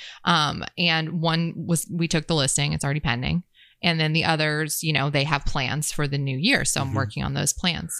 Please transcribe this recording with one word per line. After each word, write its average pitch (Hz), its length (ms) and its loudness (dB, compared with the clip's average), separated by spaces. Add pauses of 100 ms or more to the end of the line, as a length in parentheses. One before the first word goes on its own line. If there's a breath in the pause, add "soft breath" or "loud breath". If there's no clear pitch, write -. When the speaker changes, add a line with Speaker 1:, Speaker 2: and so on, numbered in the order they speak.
(240 loud breath)
Speaker 1:
Um, 156 400 2 (140)
and 165 420 2
one 165 340 2
was, 165 380 0
we 165 160 0
took 156 200 0
the 170 60 2
listing. 143 380 2
It's 156 100 -2
already 147 180 0
pending. 151 420 0 (400 soft breath)
And 165 180 2
then 156 140 2
the 165 100 2
others, 156 580 0
you 156 120 0
know, 139 160 2
they 143 140 2
have 143 200 0
plans 135 480 -2
for 147 160 0
the 139 100 -2
new 135 200 -2
year. 214 260 2
So - 160 0
I'm 135 80 -2
Speaker 2:
Mm-hmm. - 80 -4
Speaker 1:
working 135 260 -2
on 139 120 -4
those 147 180 0
plans. 165 480 -4